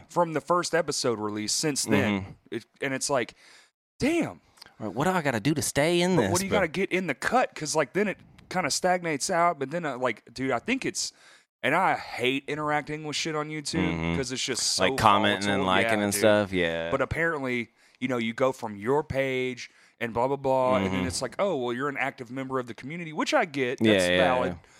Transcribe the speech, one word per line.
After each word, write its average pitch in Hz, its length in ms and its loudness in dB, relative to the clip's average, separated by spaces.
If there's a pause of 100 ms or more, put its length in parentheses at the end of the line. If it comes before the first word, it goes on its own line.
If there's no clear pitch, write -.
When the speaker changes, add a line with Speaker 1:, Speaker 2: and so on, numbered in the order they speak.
Speaker 1:
from 170 240 0
the 151 80 0
first 175 320 2
episode 147 460 0
release 107 340 -4
since 147 320 -2
then. 101 360 2
Speaker 2:
Mm-hmm. 98 100 -10 (240)
Speaker 1:
It, 117 100 -8 (160)
and 135 140 -2
it's 127 140 -4
like, 127 260 0 (640)
damn. 254 420 0 (380)
Speaker 2:
Right, 107 120 -6
what 117 120 -2
do 185 80 2
I 180 100 0
gotta 131 180 0
do 139 140 2
to 147 80 -2
stay 170 400 2
in 185 140 4
Speaker 1:
But 165 80 4
Speaker 2:
this, 95 80 2
Speaker 1:
what - 80 0
do 196 60 -4
you 190 40 -4
Speaker 2:
bro? - 100 2
Speaker 1:
gotta 180 100 0
get 180 220 -4
in 180 140 -2
the 147 80 -2
cut? - 400 0
'Cause, 151 220 -6
like, 151 180 -2
then 202 140 0
it 180 100 -6 (320)
kinda 170 220 -2
stagnates 175 580 0
out. 170 300 2
But 135 100 -4
then, 170 160 -4
uh, 135 140 -4
like, 123 240 -2 (100)
dude, 127 160 -4
I 120 80 2
think 240 280 -4
it's, - 280 -6 (480)
and 135 140 2
I 170 200 4
hate 131 520 -2
interacting 151 560 -4
with 151 120 -6
shit 160 200 -4
on 151 140 -4
YouTube 156 380 -4
Speaker 2:
Mm-hmm. 82 300 -2
Speaker 1:
'cause 127 140 -2
it's 127 120 -4
just - 300 -2
so 98 160 2
Speaker 2:
Like, 131 80 -2
commenting 104 540 6
and 98 120 2
Speaker 1:
volatile. - 40 2
Speaker 2:
liking 104 320 2
Speaker 1:
Yeah, 104 60 0
Speaker 2:
and 101 80 0
Speaker 1:
dude. 101 60 -2
Speaker 2:
stuff, 104 320 4
yeah. 82 380 0
Speaker 1:
But 135 120 -2
apparently, 131 680 -2 (300)
you 127 80 -4
know, 127 100 -2
you 113 160 -2
go 131 180 2
from 110 240 -8
your 127 280 0
page 127 640 -4 (300)
and 113 160 -4
blah, 117 120 2
blah, 139 100 0
blah, 131 400 2
and 98 100 2
then 92 60 -2
Speaker 2:
Mm-hmm. 92 140 0
Speaker 1:
it's 85 140 -4
like, 127 160 -6
"Oh, 190 200 0
well, 120 180 -2
you're 139 140 -4
an 135 80 -8
active 127 340 -6
member 131 260 -6
of 127 80 -2
the 113 80 -12
community," 156 400 -12
which 262 220 -2
I 240 100 2
get. 135 360 -2
Speaker 2:
Yeah, 110 120 6
Speaker 1:
That's 90 160 4
Speaker 2:
yeah, 90 80 4
Speaker 1:
valid. 90 360 2
Speaker 2:
yeah. - 160 -18 (100)